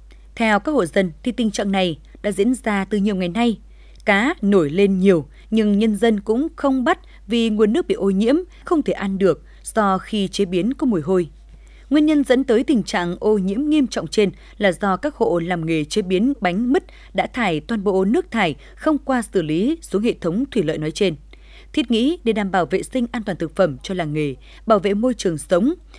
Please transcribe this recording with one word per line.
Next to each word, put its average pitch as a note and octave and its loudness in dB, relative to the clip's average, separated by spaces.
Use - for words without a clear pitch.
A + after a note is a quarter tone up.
Theo G#3+ 2
các D#4 -2
hộ A3+ 2
dân F#3 0
thì B3 -2
tình A3+ -2
trạng G3+ -2
này F#3 0
đã G#3 -2
diễn A#3+ 0
ra G#3 -2
từ G#3+ 0
nhiều G3+ 0
ngày F#3 -2
nay. A3+ 0
Cá A3 2
nổi G3 4
lên G3 2
nhiều, F3+ 4
nhưng G#3+ 2
nhân G#3+ 2
dân A3 2
cũng B3+ -2
không C4 0
bắt F4+ 0
vì A3+ 0
nguồn G#3+ 2
nước F4 0
bị - -2
ô G3 0
nhiễm, A3 2
không D#4+ 0
thể F#3 -2
ăn G3 -4
được F3+ 2
do G3 2
khi G3 -2
chế G3 -2
biến F#3 -2
có D4+ -4
mùi G3+ 0
hôi. F3+ 0
Nguyên D4+ 4
nhân D4+ 4
dẫn B3+ 2
tới A#3 2
tình A#3+ 2
trạng F3 -4
ô G#3+ 2
nhiễm G3 -2
nghiêm D4 2
trọng E3 -6
trên G3 0
là G3 2
do F#3+ -2
các D4 -6
hộ F3 0
làm E3 -4
nghề D#3+ -2
chế G#3+ -2
biến F#3+ 0
bánh G#3 0
mứt F#4 0
đã F#3 -2
thải F#3 -2
toàn G#3 -4
bộ F#3+ 2
nước C4 0
thải F3+ -2
không D4+ 0
qua B3 -2
xử F#3+ -2
lý F#3 -2
xuống G3+ -4
hệ G#3+ 0
thống F3+ -2
thủy G3+ 0
lợi D#3 -2
nói D#3 -4
trên. E3 -2
Thiết C#4 -2
nghĩ B3+ 0
để A3+ 2
đảm G3+ -2
bảo E3+ 2
vệ - -2
sinh A#3+ -4
an A#3 -4
toàn F#3+ -6
thực D#3+ -6
phẩm E3 2
cho G3 -8
làng D#3+ -4
nghề, D3+ -2
bảo A3 4
vệ G3 0
môi A#3 0
trường E3 -4
sống, G#3+ 0